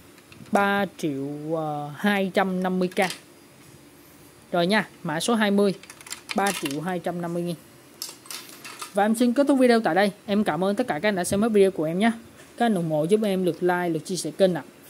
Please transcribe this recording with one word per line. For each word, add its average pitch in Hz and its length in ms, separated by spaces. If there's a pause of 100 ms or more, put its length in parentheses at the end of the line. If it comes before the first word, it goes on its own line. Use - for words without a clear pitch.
(520)
ba 202 340 (120)
triệu, 139 300 (280)
ờ, 147 400
hai 196 380
trăm 185 300
năm 185 160
mươi 185 80
k. 180 120 (1500)
Rồi 175 160
nha, 202 200 (160)
mã 165 160
số 233 160
hai 214 160
mươi, 202 220 (600)
ba 196 160
triệu 156 300
hai 180 180
trăm 175 220
năm 170 120
mươi 175 100
nghìn. 175 120 (1400)
Và 202 120
em 220 100
xin 240 180
kết 277 140
thúc 285 120
video 240 200
tại 175 160
đây. 196 160 (140)
Em 208 180
cảm 175 200
ơn 202 120
tất 247 120
cả 151 120
các 214 100
anh 202 60
đã 180 80
xem 196 180
hết 233 80
video 196 220
của 165 120
em 165 160
nhé. 226 120 (460)
Các 240 80
anh 220 100
ủng 170 160
hộ 151 120
giúp 202 200
em 190 220
lượt 165 180
like, 180 260
lượt 156 160
chia 185 100
sẻ 156 220
kênh 185 180
ạ. 139 80 (260)